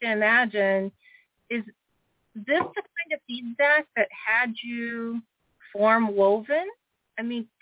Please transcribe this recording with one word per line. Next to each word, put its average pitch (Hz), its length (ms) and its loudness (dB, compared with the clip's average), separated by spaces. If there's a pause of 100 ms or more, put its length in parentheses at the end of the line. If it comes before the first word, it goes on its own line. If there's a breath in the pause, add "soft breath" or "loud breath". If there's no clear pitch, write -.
to 233 80 -2
imagine, 208 800 2 (580 soft breath)
is 233 140 -4 (720)
this 208 100 -12
the 277 140 0
kind 339 540 -8
of 294 140 -8
feedback 269 680 0
that 208 160 0
had 226 500 -2
you 233 600 -8 (500)
form 220 420 4
Woven? 220 540 2 (500)
I 220 60 -8
mean, 233 240 -6 (140)